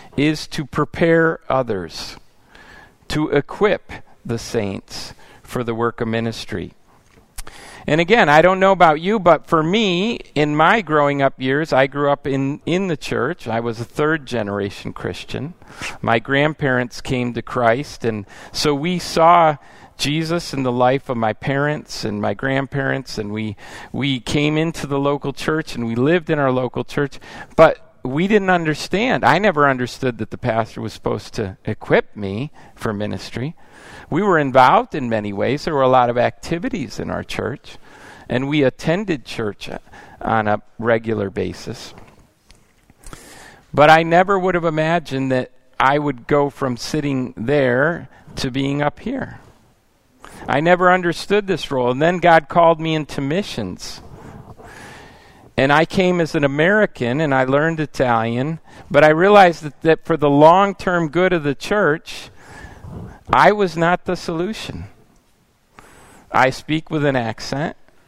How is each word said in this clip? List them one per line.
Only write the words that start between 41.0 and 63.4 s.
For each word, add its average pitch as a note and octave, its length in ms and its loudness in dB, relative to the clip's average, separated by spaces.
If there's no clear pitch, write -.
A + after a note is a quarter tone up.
basis. F#2 640 -10
But C#3+ 160 6
I D#3+ 140 8
never F#3 360 4
would F3+ 160 0
have E3+ 120 0
imagined D#3 640 -2
that B2+ 200 -2
I C#3 180 4
would C#3+ 280 -6
go C#3+ 240 2
from C3 260 -4
sitting C#3 600 -4
there C3+ 760 0
to C3+ 140 -6
being C#3 320 -2
up D3 180 -4
here. A#3+ 400 -10
I C3+ 140 0
never F3+ 320 4
understood F#3 540 -2
this F3+ 240 -4
role. B2+ 200 0
And C3 120 -2
then F3 160 2
God E3 320 4
called E3+ 300 4
me D#3+ 140 -2
into D3+ 280 -4
missions. C3+ 800 -6
And C3+ 160 4
I D3+ 140 4
came F3+ 340 0
as D#3+ 140 -4
an D3 100 0
American, D3+ 760 0
and C#3+ 140 0
I C3 100 4
learned D#3 360 0
Italian, B2 800 -2
but D3 140 6
I D#3 40 8
realized F3+ 540 6
that, D3+ 200 -12
that D#3+ 220 2
for E3 140 0
the C#3+ 120 2
long-term F3 800 6
good F3+ 240 2
of D#3+ 120 -2
the C#3+ 100 -2
church, - 760 -2
I D#3 200 6